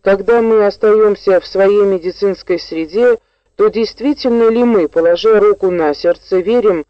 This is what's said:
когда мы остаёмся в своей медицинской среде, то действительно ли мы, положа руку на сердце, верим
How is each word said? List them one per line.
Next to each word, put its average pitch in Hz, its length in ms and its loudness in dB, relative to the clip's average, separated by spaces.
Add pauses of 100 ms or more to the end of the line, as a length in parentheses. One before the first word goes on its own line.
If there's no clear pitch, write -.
когда 196 400 0
мы 220 240 2
остаёмся 202 760 0
в - 40 -20
своей 202 380 0
медицинской 185 720 -4
среде, 180 640 -2 (380)
то 214 100 2
действительно 233 840 -2
ли 226 140 0
мы, 214 240 0
положа 175 540 2
руку 196 300 0
на 170 220 -2
сердце, 175 460 -4
верим 196 500 -2